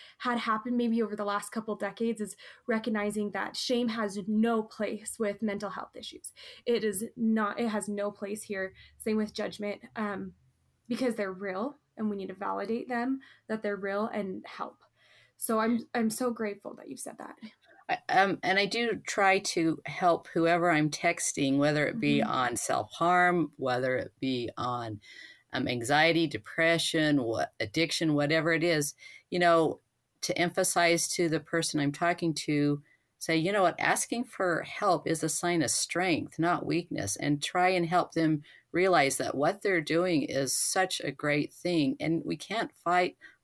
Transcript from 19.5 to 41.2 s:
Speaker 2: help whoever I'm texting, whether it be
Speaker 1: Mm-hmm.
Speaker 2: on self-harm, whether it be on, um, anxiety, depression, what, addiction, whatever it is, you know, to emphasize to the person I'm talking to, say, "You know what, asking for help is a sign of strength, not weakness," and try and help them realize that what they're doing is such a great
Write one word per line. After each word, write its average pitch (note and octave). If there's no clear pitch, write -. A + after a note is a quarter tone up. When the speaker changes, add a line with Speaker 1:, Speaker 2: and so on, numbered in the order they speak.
Speaker 2:
help E3
whoever E3+
I'm D3+
texting, D3
whether D3
it -
be D3
Speaker 1:
Mm-hmm. -
Speaker 2:
on B2
self-harm, F3+
whether B2+
it -
be B2+
on, A#2
um, B2
anxiety, D3+
depression, D3+
what, A2+
addiction, D#3+
whatever D3+
it D#3+
is, D#3
you F3+
know, E3
to -
emphasize F3
to E3+
the D#3
person D#3+
I'm C#3+
talking E3+
to, D3
say, -
"You E3
know G3+
what, E3+
asking A#3
for F3+
help F3+
is D#3+
a D#3
sign F3
of A#2+
strength, -
not E3
weakness," -
and D3
try F3+
and F3+
help E3+
them D#3
realize E3
that -
what D#3+
they're F#3
doing E3
is C3+
such -
a C#3+
great D3